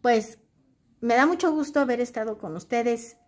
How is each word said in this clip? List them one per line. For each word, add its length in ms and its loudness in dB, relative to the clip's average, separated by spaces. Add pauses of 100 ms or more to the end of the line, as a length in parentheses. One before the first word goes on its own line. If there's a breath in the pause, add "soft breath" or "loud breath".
Pues 380 2 (600)
me 160 0
da 100 6
mucho 260 2
gusto 280 -2
haber 220 0
estado 360 -6
con 180 -10
ustedes 600 -4 (100)